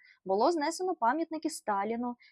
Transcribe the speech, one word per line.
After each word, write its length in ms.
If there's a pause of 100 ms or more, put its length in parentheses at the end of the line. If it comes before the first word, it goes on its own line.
(240)
Було 280
знесено 420
пам'ятники 560
Сталіну, 640 (160)